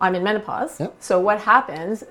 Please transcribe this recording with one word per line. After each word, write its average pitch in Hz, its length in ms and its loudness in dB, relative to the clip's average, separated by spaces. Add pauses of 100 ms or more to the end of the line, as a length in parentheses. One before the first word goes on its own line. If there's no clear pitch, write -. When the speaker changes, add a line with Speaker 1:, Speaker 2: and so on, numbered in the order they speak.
Speaker 1:
I'm 185 140 2
in 180 80 -2
menopause. 208 560 -4
Speaker 2:
Yep. - 220 -6
Speaker 1:
So 185 180 2
what 202 220 2
happens 208 720 0